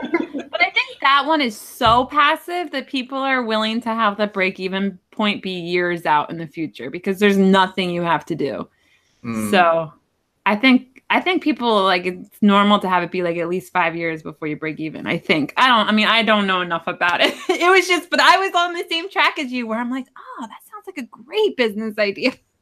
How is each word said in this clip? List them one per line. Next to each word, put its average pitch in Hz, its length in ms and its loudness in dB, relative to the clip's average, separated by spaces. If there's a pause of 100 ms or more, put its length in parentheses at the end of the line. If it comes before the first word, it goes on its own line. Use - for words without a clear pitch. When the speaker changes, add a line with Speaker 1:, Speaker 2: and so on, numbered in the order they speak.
(520)
Speaker 1:
But 320 80 -6
I 370 100 2
think 508 300 -6
that 277 240 4
one 302 160 0
is 233 160 -2
so 240 480 2
passive 311 680 -2
that 262 140 -6
people 262 300 -6
are 262 260 0
willing 220 380 -2
to 240 80 -6
have 220 300 0
the 214 80 0
break-even 190 720 -4 (120)
point 208 320 -2
be 190 80 -6
years 175 540 -2
out 151 260 2
in 170 60 -8
the 165 100 -10
future 147 440 -10
because 180 280 -4
there's 202 200 4
nothing 190 500 4
you 175 140 -4
have 165 240 -2
to 170 80 -6
do. 143 340 -4 (560)
Speaker 2:
Mm. - 260 -4
Speaker 1:
So 165 400 2 (540)
I 208 120 2
think, 254 520 2
I - 140 0
think 359 200 -2
people, 233 420 0
like, 180 200 2
it's 185 240 -8 (140)
normal 202 380 6
to 196 80 -4
have 180 140 2
it 175 80 -4
be, 180 120 -4
like, 170 160 -2
at 170 100 -2
least 180 240 -6
five 170 240 0
years 160 260 -6
before 160 240 -12
you 151 100 -4
break 156 220 -8
even, 156 280 -10
I 170 100 -2
think. 156 400 -2
I 254 120 4
don't, 226 200 2
I 208 40 2
mean, 214 140 2
I 220 160 4
don't 208 240 2
know 185 140 0
enough 175 260 -4
about 175 360 0
it. - 200 2
<laughs> - 60 -4
It 349 220 2
was 370 180 4
just, 359 220 -2
but 285 100 0
I 320 160 8
was 381 180 -2
on 349 200 0
the 349 160 -6
same 339 200 -6
track 311 280 0
as 269 120 -6
you 247 160 -6
where 220 120 -4
I'm 240 120 -6
like, 262 160 -8 (100)
"Oh, 415 300 -14
that - 140 -20 (100)
sounds 415 160 -18
like 381 120 -12
a 240 100 -12 (160)
great 403 320 0
business 220 420 -2
idea." 208 340 -2 (300)